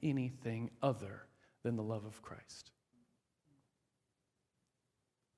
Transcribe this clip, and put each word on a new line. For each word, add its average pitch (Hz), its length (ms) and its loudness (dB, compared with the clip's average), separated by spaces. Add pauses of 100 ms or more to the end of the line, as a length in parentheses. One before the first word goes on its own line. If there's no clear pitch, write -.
anything 127 680 2 (120)
other 104 400 2 (420)
than 117 120 4
the 110 60 0
love 107 220 -2
of 107 160 -10
Christ. - 500 -14 (2750)